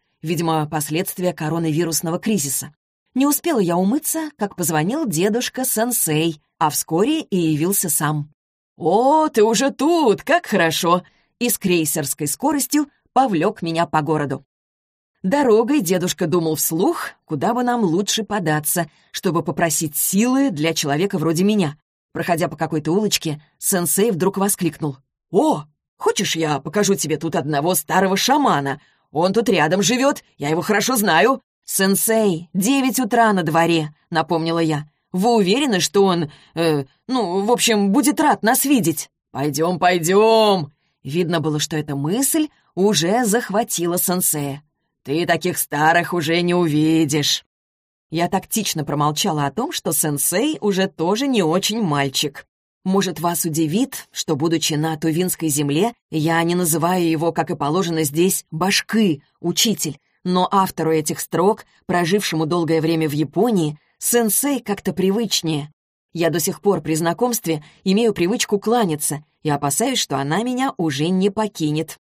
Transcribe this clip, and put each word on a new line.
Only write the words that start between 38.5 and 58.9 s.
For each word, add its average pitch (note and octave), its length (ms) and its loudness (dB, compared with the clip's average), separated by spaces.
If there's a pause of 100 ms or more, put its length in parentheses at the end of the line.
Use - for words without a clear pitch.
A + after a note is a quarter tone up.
видеть?» F#3+ 440 0 (220)
«Пойдем, D3+ 480 -2
пойдем!» F#3+ 920 4 (280)
Видно E3+ 380 -2
было, D3+ 200 -2
что D#3 180 -4
эта D3+ 180 -4
мысль A#3+ 540 -2 (260)
уже G3 480 2
захватила G3 760 -2
сенсея. D3+ 640 -2 (400)
«Ты D#3+ 220 -2
таких F3 320 -4
старых D#3+ 560 0
уже E3+ 280 -2
не F3 120 0
увидишь!» D#3 920 0 (680)
Я E3+ 160 -2
тактично F#3 560 -4
промолчала D3 600 -2
о C#3 60 -4
том, C4+ 200 -6
что - 220 -6
сенсей F3 640 -2
уже F#3+ 280 0
тоже G#3+ 400 -2
не A#3+ 140 2
очень F#3 400 0
мальчик. C#3+ 640 -2 (380)
Может, F#3 380 0
вас F3 240 -2
удивит, E3 680 -2
что, - 240 -2
будучи D#3+ 380 0
на D#3 240 -2
тувинской E3 500 -2
земле, D3+ 460 0 (180)
я E3 320 0
не F3 120 0
называю E3+ 540 0
его, D#3+ 220 0
как D#3+ 180 -4
и E3+ 60 -4
положено D#3+ 480 -2
здесь, E3 480 0
башкы, F#3 680 0 (180)